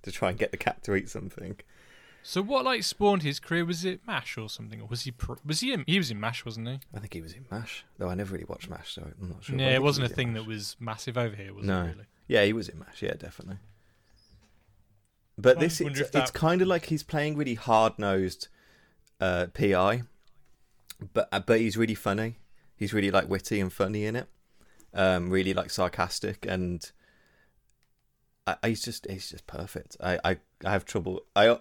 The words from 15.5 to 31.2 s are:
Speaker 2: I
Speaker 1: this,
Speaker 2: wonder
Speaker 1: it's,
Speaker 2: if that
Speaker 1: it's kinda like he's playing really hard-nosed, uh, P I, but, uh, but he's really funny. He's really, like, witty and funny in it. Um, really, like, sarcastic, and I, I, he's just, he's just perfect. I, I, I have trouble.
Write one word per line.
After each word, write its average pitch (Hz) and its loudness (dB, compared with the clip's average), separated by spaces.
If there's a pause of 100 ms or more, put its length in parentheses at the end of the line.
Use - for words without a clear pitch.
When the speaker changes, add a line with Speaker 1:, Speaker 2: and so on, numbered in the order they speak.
Speaker 2:
I 170 2
Speaker 1:
this, 165 2
Speaker 2:
wonder 143 -2
Speaker 1:
it's, 139 -2
Speaker 2:
if - -20
that 131 4
Speaker 1:
it's 127 0
kinda 175 4
like 175 2
he's 156 -2
playing 151 -2
really 135 0
hard-nosed, 104 4 (720)
uh, 90 2
P 101 4
I, 101 4 (1120)
but, - 2
uh, 98 2
but 113 4
he's 107 0
really 113 2
funny. 110 -2 (400)
He's 101 -4
really, 101 2
like, 95 4
witty 98 -2
and 92 -2
funny 104 0
in 110 -2
it. 127 -6 (640)
Um, 92 4
really, 95 2
like, 92 -2
sarcastic, 92 -2
and 90 -4 (1600)
I, 92 -2
I, 110 2
he's 110 -2
just, - -8
he's 95 -10
just - -18
perfect. - -12
I, 90 0
I, 90 2 (280)
I 95 -2
have 95 2
trouble. 92 -4 (120)